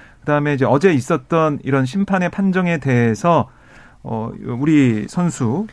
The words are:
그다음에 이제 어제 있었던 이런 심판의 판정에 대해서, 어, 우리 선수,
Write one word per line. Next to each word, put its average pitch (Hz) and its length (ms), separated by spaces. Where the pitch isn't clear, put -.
그다음에 147 340
이제 127 100
어제 143 280
있었던 156 680
이런 135 220
심판의 190 440
판정에 185 500
대해서, 127 680
어, 110 280
우리 123 640
선수, 170 640